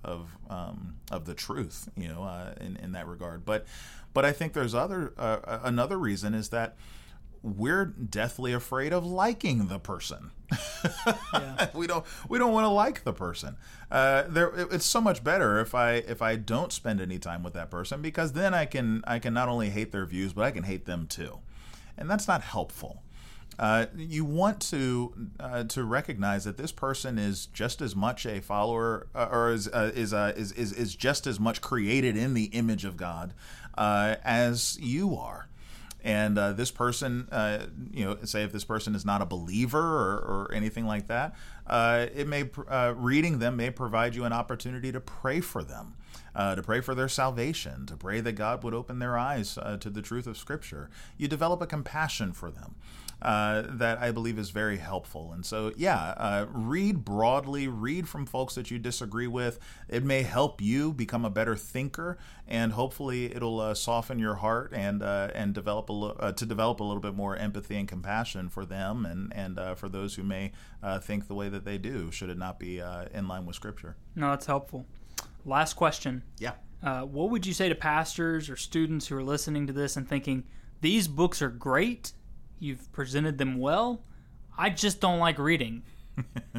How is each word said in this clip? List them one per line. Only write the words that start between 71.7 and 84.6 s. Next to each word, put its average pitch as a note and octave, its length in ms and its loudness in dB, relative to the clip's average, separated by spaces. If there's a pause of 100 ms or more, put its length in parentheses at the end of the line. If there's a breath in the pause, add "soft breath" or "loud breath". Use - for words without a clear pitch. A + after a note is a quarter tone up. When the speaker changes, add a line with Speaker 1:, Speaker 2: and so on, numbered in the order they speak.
Speaker 1:
do, F#2+ 320 -4
should F#2 180 -6
it F2 80 -6
not F#2 220 -6
be, F2+ 200 -6
uh, F2+ 340 -6
in G2 140 -4
line F#2 200 -6
with F2 80 -8
Scripture. - 400 -10 (200)
Speaker 2:
No, D3 140 2
that's C#3+ 160 0
helpful. C#3 400 -2 (580 loud breath)
Last D3+ 300 4
question. C#3+ 480 2 (160)
Speaker 1:
Yeah. A#2+ 140 -4 (320)
Speaker 2:
Uh, C3 180 0
what C#3+ 300 0
would G3 160 2
you F#3+ 60 0
say F#3+ 140 4
to E3 80 4
pastors D#3+ 720 2
or C3 60 -8
students D#3+ 520 2
who C#3 100 -2
are C3+ 60 -2
listening D3 420 2
to C#3 80 -2
this C#3+ 240 0
and C3 100 -2
thinking, C3+ 360 0 (380 soft breath)
"These F#3 260 6
books D#3+ 340 4
are C#3 80 2
great, C#3 640 2 (480)
you've C3+ 320 -6
presented C#3+ 460 0
them C3 200 2
well, G3+ 460 2 (540 soft breath)
I F3+ 120 4